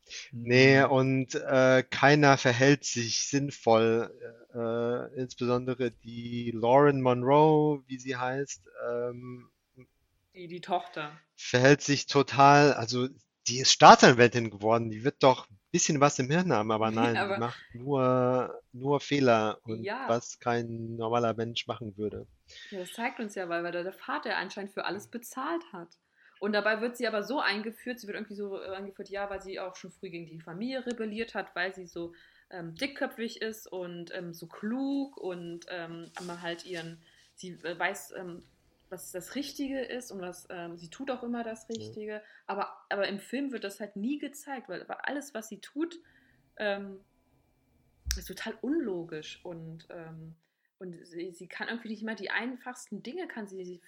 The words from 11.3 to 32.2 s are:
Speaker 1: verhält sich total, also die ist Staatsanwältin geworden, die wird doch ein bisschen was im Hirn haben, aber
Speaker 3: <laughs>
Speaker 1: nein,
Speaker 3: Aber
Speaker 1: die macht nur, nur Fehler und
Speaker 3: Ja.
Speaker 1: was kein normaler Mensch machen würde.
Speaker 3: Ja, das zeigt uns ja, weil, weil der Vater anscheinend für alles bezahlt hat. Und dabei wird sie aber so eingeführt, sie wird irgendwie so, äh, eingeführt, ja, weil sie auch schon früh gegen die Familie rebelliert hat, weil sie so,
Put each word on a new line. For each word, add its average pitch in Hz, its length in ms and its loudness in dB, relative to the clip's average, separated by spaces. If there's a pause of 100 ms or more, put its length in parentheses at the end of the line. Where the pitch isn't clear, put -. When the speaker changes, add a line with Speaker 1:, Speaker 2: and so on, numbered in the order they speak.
Speaker 1:
verhält 131 480 6
sich - 240 0
total, 139 680 8
also 123 340 -2 (400)
die 120 100 -4
ist 131 140 4
Staatsanwältin 123 800 10
geworden, 110 400 0
die 107 120 -10
wird 139 220 -2
doch 127 260 6
ein - 80 -20 (140)
bisschen 170 280 0
was 143 200 4
im 131 100 0
Hirn 175 220 2
haben, 107 180 0
aber 110 260 2
Speaker 3:
<laughs> 117 180 2
Speaker 1:
nein, - 20 -2
Speaker 3:
Aber 101 180 -2
Speaker 1:
die 104 60 -4
macht 120 200 -6 (140)
nur, 127 880 0 (100)
nur 135 280 -2
Fehler 117 640 2
und 113 180 -8
Speaker 3:
Ja. 233 260 -8
Speaker 1:
was - 300 -4
kein 117 580 -6
normaler 113 380 0
Mensch 117 320 -6
machen 107 300 -10
würde. 104 300 -8 (440)
Speaker 3:
Ja, 196 80 -12
das 180 140 -12
zeigt 247 260 -8
uns 214 160 -10
ja, 185 140 -8
weil, 170 160 -4
weil 170 80 -6
der 175 200 -6
Vater - 440 -6
anscheinend 196 360 -8
für - 120 -8
alles 202 240 -8
bezahlt 285 640 -8
hat. 170 260 -18 (400)
Und 208 140 -4
dabei 208 300 0
wird 240 160 -6
sie 240 80 -4
aber 214 160 -2
so 185 180 -4
eingeführt, 220 580 -6
sie 202 80 -18
wird 196 100 -12
irgendwie 208 180 -12
so, 196 260 -10
äh, - 160 -12
eingeführt, 196 320 -14
ja, 202 220 -8
weil 196 100 -10
sie 190 180 -12
auch 185 160 -10
schon 180 160 -18
früh 185 200 -16
gegen 170 160 -12
die 160 120 -18
Familie 240 460 -10
rebelliert 226 500 -8
hat, 190 220 -8
weil 185 180 -4
sie 185 120 -16
so, 170 260 -12 (380)